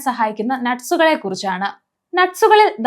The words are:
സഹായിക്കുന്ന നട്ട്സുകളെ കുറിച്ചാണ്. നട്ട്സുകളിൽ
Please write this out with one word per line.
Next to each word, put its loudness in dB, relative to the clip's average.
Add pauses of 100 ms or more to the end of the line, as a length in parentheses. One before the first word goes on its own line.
സഹായിക്കുന്ന -4 (100)
നട്ട്സുകളെ 0
കുറിച്ചാണ്. -6 (480)
നട്ട്സുകളിൽ 4 (180)